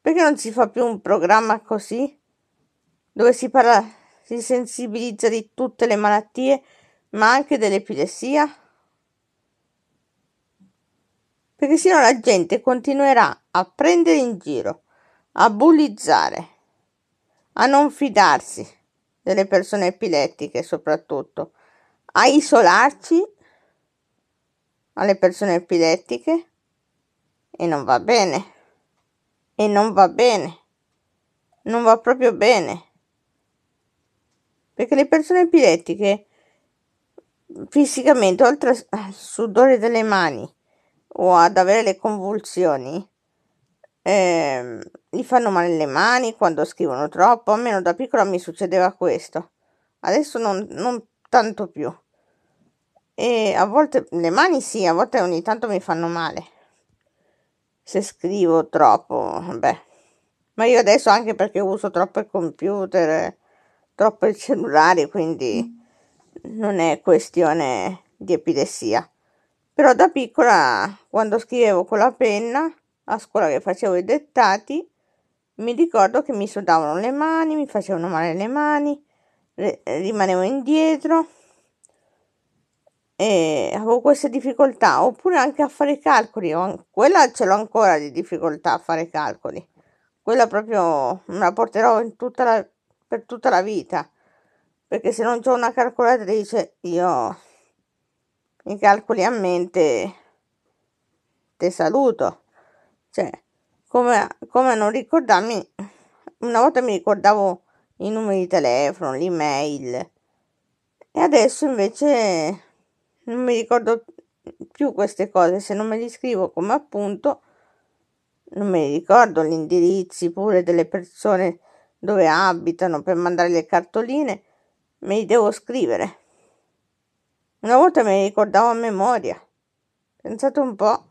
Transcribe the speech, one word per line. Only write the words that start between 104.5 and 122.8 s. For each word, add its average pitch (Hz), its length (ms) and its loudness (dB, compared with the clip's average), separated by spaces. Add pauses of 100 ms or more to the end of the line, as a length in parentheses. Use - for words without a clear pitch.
come 254 240 2
non 214 160 0
ricordarmi, 226 840 -2 (640)
una 233 200 -2
volta 254 220 2
mi 240 100 -4
ricordavo 196 680 0 (340)
i 196 140 -8
numeri 214 300 -4
di 180 60 -4
telefono, 143 680 -2
l'email, 147 800 -6 (1160)
e - 100 -6
adesso 285 440 4
invece 208 1000 -2 (600)
non 240 180 -8
mi 254 120 0
ricordo 226 500 -2 (640)
più 285 220 -4
queste 196 380 -6
cose. 180 300 2
Se 202 120 -10
non 208 140 -4
me 220 100 -6
li 233 140 -8
scrivo 226 400 -4
come 202 240 -4
appunto, 208 640 -6 (1120)
non 202 180 -8
me 165 180 0
li 143 120 -4
ricordo 190 440 4
gli 156 100 -2
indirizzi 175 800 -2
pure 190 320 0
delle 170 220 0
persone 180 760 -4 (380)
dove 180 300 2
abitano 170 720 0